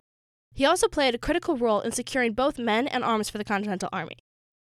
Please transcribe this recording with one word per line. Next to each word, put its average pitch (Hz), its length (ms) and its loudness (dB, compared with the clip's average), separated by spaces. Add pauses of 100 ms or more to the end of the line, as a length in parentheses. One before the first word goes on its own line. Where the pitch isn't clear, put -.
(540)
He 269 100 2
also 349 240 4
played 269 260 2
a 240 40 -4
critical 330 400 0
role 226 240 2
in 233 100 -2
securing 240 400 -2
both 269 260 0
men 226 300 0
and 247 160 -2
arms 214 240 0
for - 80 -10
the 208 80 -6
Continental 202 480 -4
Army. - 240 -8 (540)